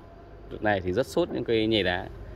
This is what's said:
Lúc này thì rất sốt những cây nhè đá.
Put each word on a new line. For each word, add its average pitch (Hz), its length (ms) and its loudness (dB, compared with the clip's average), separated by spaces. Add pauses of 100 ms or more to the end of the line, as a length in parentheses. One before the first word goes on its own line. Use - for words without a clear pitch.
(500)
Lúc - 120 -10
này 104 180 4
thì 90 120 0
rất 123 140 2
sốt 170 240 0
những 127 140 -4
cây 113 220 4
nhè 110 160 4
đá. 90 260 0 (280)